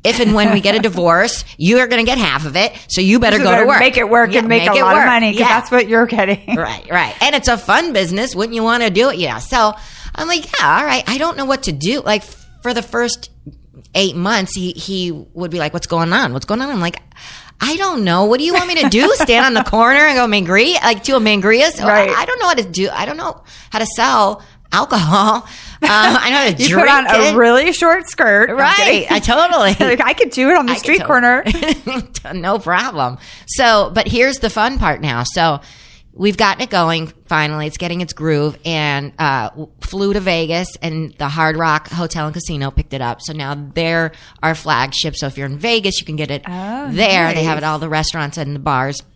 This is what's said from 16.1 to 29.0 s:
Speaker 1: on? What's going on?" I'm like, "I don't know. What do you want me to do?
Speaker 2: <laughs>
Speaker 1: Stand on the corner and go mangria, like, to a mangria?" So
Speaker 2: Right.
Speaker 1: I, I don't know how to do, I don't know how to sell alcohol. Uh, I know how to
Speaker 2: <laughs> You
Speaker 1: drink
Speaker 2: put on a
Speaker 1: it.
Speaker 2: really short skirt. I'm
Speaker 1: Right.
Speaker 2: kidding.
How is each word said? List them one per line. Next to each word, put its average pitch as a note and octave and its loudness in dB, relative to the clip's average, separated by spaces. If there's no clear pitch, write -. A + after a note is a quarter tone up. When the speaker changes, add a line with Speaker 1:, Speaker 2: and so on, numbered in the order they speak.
Speaker 1:
on? A3+ 0
What's C3 -8
going A#3+ -4
on?" C#4+ -6
I'm C4 -4
like, F3 -4
"I D4 -2
don't F4 -2
know. F3+ 2
What A#3+ 2
do D4+ -2
you F4 0
want F4+ -2
me F4 -2
to C#4 2
do? C#4 2
Speaker 2:
<laughs> C5+ 2
Speaker 1:
Stand A#3+ 4
on B3+ 2
the - 0
corner A#3+ 4
and D4+ 4
go B3 2
mangria, G#3 2
like, A3+ 0
to C4+ 2
a A#3+ 4
mangria?" A3 4
So - -8
Speaker 2:
Right. G#3 4
Speaker 1:
I, - 0
I - -2
don't B4 -4
know G4 0
how E4+ 2
to A#3 -2
do, F#3 -4
I D#3+ -6
don't D4 -8
know F4 -10
how G#3+ -6
to A3 -2
sell A3 0
alcohol. G#3 2
Uh, B3 2
I G#3+ 4
know C4+ 0
how C#4 2
to A3 2
Speaker 2:
<laughs> D3 -4
You - 2
Speaker 1:
drink - 4
Speaker 2:
put C#4 6
on C4 2
a A3 4
Speaker 1:
it. A3 2
Speaker 2:
really B3 6
short E4+ 2
skirt. A3 4
I'm A#3+ -2
Speaker 1:
Right. D4+ 4
Speaker 2:
kidding. - 2